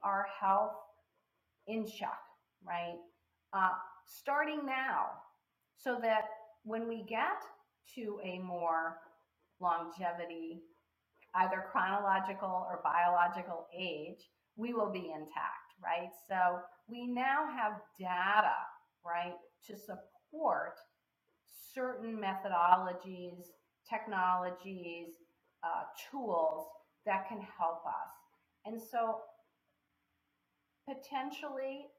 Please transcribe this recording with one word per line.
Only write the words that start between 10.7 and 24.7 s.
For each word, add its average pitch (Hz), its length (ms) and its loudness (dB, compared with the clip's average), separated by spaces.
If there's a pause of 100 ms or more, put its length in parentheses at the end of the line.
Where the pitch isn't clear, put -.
either 190 380 4
chronological 196 960 2
or 175 160 -4
biological 175 840 4 (100)
age, 175 540 -6 (240)
we 233 200 -2
will 208 160 2
be 180 220 -4
intact, - 680 -6
right? 175 280 -2 (180)
So 180 320 4 (280)
we 240 180 -8
now 269 420 2
have 214 320 -2 (180)
data, 185 560 4 (500)
right, 175 300 -2 (320)
to 202 100 -12
support - 960 -2 (1000)
certain 226 460 -4
methodologies, 180 1300 2 (420)
technologies, 180 1200 -2 (560)